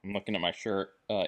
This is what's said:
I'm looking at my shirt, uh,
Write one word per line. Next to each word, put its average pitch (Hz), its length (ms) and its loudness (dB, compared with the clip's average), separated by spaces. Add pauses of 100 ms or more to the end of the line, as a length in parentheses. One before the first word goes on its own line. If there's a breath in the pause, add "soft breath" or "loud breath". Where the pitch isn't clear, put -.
I'm 98 100 -6
looking 104 220 -2
at 90 60 0
my 87 100 2
shirt, 98 420 -2 (160)
uh, 101 180 2